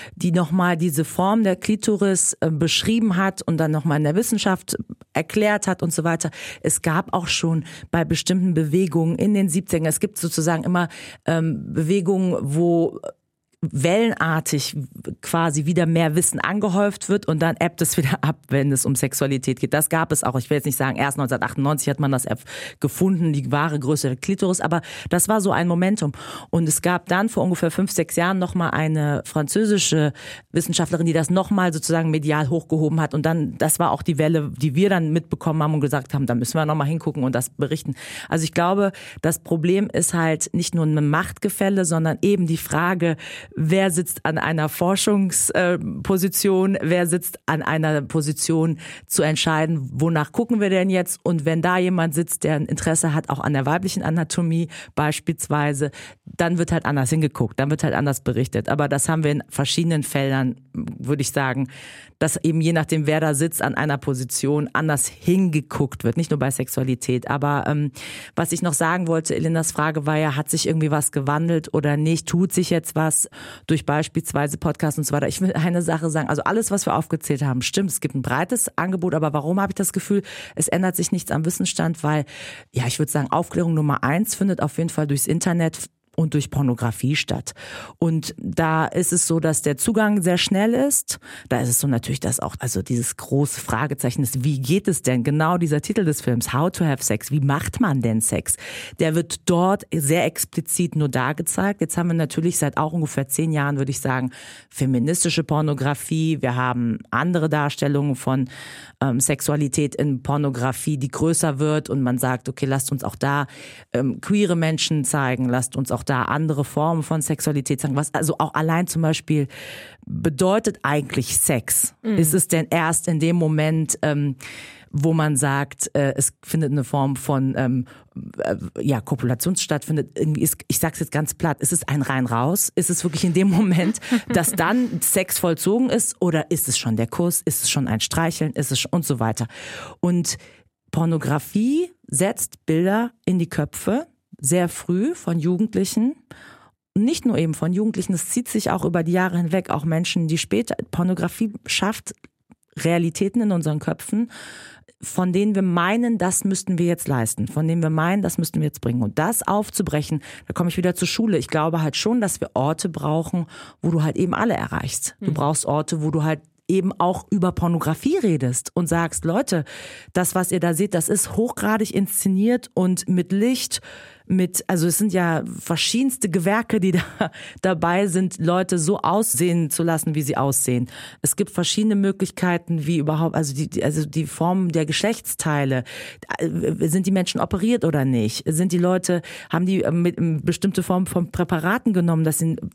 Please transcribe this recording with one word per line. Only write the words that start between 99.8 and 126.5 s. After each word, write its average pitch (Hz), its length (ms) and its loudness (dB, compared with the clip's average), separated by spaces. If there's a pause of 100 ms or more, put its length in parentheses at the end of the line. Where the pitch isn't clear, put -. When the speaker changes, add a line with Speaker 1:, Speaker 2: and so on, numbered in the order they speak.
Speaker 1:
sehr 156 320 2
explizit - 680 -4
nur 151 140 2
da 131 240 0
gezeigt. 185 480 -2
Jetzt 160 160 -2
haben 170 120 2
wir 165 60 0
natürlich 165 440 0
seit 147 180 0
auch 156 160 0
ungefähr 151 360 -2
zehn 160 240 0
Jahren, 143 260 0
würde 135 140 -2
ich - 80 -6
sagen, 127 300 -2 (380)
feministische 143 760 0
Pornografie. 151 1000 0
Wir 123 120 0
haben 123 440 0 (120)
andere 160 380 2
Darstellungen 143 680 0
von, 131 340 0 (500)
ähm, 131 200 0
Sexualität 147 720 0
in 135 280 0
Pornografie, 139 760 -2
die 139 100 -4
größer 156 500 0
wird 151 300 0
und 139 140 0
man 123 160 0
sagt, 127 320 -2
okay, 131 160 -4
lasst 135 260 -2
uns 131 120 -4
auch - 120 -6
da, 143 300 0 (480)
ähm, 127 260 -2
queere 196 360 2
Menschen 160 480 0
zeigen, 127 440 0
lasst 123 280 -2
uns 139 140 -2
auch 123 100 0 (100)
da 127 140 2
andere 147 400 0
Formen 156 400 0
von 160 180 -2
Sexualität 147 580 -2
zeigen, 143 140 -2
was 147 200 -2
also 156 240 0
auch 151 160 -2
allein 160 340 0
zum 160 140 -2
Beispiel 156 440 0 (600)
bedeutet 185 760 0
eigentlich 139 560 -2
Sex? - 640 0
Speaker 2:
Mhm. 220 140 0
Speaker 1:
Ist 160 180 4
es 185 140 2
denn 160 220 2
erst 165 360 0
in 160 140 2
dem 170 160 2
Moment, 156 640 2
ähm, 147 320 0 (580)
wo 156 200 2
man 151 240 2
sagt, 139 580 -2
äh, 139 220 2
es - 160 -2 (100)
findet 151 300 0